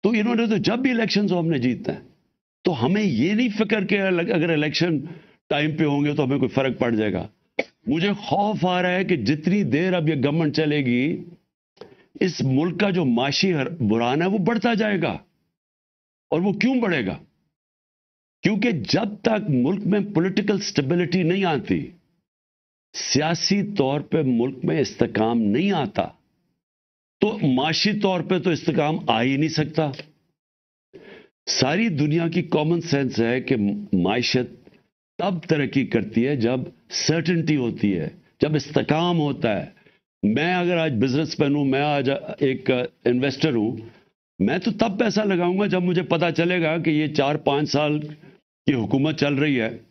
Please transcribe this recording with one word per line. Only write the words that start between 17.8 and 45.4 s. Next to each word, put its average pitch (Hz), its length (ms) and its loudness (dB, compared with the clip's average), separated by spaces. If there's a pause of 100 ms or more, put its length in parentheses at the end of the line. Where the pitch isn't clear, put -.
क्योंकि 214 300 2
जब 196 420 -2
तक 214 340 -2
मुल्क 143 340 0
में 196 300 0
political 190 460 0
stability 175 640 0
नहीं 185 220 0
आती, 127 480 -2 (1000)
सियासी 170 680 0
तौर 143 380 -2
पे 160 220 -2
मुल्क 123 420 0
में 165 160 0
इस्तेकाम 117 560 0
नहीं 180 340 2
आता, 170 440 -2 (1040)
तो 202 320 0
माशी 156 400 0
तौर 190 280 -2
पे 180 180 -2
तो 175 120 0
इस्तेकाम 156 580 -2
आ 113 120 2
ही 135 160 0
नहीं 151 120 0
सकता। 151 440 -2 (1500)
सारी 185 420 2
दुनिया 156 380 0
की 165 140 0
common 160 380 0
sense 139 400 0
है 120 220 2
कि 135 140 0 (420)
माशियत 120 680 0 (560)
तब 175 300 -2
तरक्की 139 360 2
करती 113 380 0
है 139 140 0
जब 120 360 -2 (160)
certainty 160 680 0
होती 113 360 0
है, 82 240 -4 (260)
जब 151 140 0
इस्तेकाम 156 600 0
होता 127 380 0
है। 78 200 -8 (500)
मैं 143 280 2
अगर 180 240 0
आज 160 140 0
businessman 139 640 2
हूं, 147 100 0
मैं 135 160 2
आज 143 280 2 (340)
एक 127 460 0 (180)
investor 131 460 2
हूं, 110 260 0 (680)
मैं 156 140 0
तो 220 120 -4
तब 220 280 -4
पैसा 214 240 0
लगाऊंगा 190 440 0